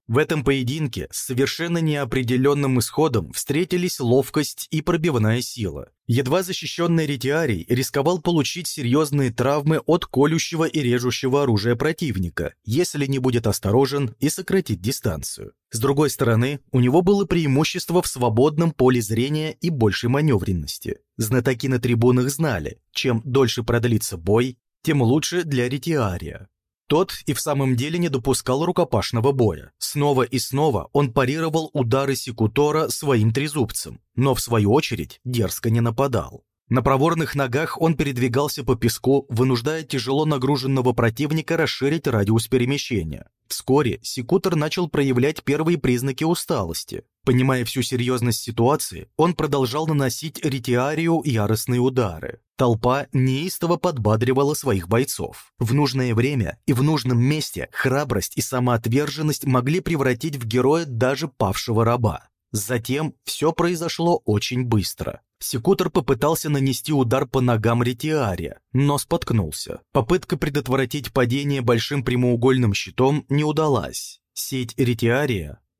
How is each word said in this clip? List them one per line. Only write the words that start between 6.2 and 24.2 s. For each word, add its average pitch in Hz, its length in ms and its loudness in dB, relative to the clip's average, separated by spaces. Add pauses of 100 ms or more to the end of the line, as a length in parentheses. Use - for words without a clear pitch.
защищенный 170 640 -2
ретиарий 135 600 -2
рисковал 139 540 0
получить 165 460 0
серьезные 139 640 0
травмы 143 480 0
от 170 260 0
колющего 156 600 0
и 156 160 -2
режущего 127 600 0
оружия 120 340 2
противника, 101 800 -4 (100)
если 143 440 -2
не 139 100 -2
будет 120 300 0
осторожен 127 720 0
и 143 100 0
сократит 175 500 -2
дистанцию. 87 760 -6 (180)
С 113 80 -6
другой 139 320 2
стороны, 123 480 0 (120)
у 127 100 4
него 127 200 4
было 196 240 4
преимущество 165 800 0
в - 40 -6
свободном 143 680 2
поле 127 280 4
зрения 135 520 -2
и 170 180 -4
большей 117 380 0
маневренности. 113 880 0 (180)
Знатоки 120 480 0
на 131 140 0
трибунах 123 500 4
знали, 127 500 -4 (120)
чем 120 340 -2
дольше 127 380 2
продлится 117 540 0
бой, 110 420 0 (240)